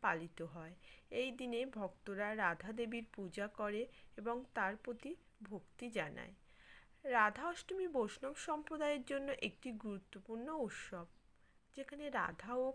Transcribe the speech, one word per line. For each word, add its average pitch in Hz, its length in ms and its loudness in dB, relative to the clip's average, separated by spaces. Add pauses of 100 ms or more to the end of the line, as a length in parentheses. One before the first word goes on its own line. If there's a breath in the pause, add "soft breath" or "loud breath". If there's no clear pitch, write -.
পালিত 170 380 2 (120)
হয়। 165 240 -10 (360 loud breath)
এই 247 200 2
দিনে 240 300 0 (100)
ভক্তরা 202 640 -2
রাধা 185 380 2
দেবীর 233 380 -2
পূজা 202 440 -2
করে 208 260 0 (360 loud breath)
এবং 233 180 0 (180)
তার 202 240 4
প্রতি 247 340 -6 (320)
ভক্তি 202 460 -10
জানায়। 147 440 -2 (720 loud breath)
রাধা 233 440 8
অষ্টমী 370 380 -2
বৈষ্ণব 269 480 2 (100)
সম্প্রদায়ের 302 600 2
জন্য 277 220 0 (140)
একটি - 360 -2
গুরুত্বপূর্ণ 214 680 -6 (120)
উৎসব, 185 460 -4 (680 soft breath)
যেখানে 285 380 -8
রাধা 185 440 0
ও 254 200 4